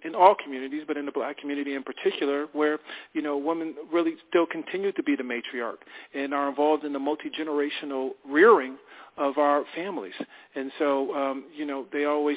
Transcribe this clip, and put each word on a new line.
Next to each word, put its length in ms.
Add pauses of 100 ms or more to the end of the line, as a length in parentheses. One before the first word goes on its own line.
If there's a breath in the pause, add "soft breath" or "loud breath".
in 100
all 200
communities, 520
but 120
in 80
the 60
black 260
community 360
in 80
particular, 720
where, 260 (360 loud breath)
you 80
know, 140
women 380 (180)
really 220 (140)
still 180
continue 460
to 100
be 140
the 60
matriarch 560 (360 loud breath)
and 200
are 140
involved 360
in 80
the 60
multi-generational 1120 (180)
rearing 480 (400 loud breath)
of 220
our 260 (100)
families. 400 (400 loud breath)
And 240
so, 360
um, 300 (100)
you 100
know, 280
they 120
always 320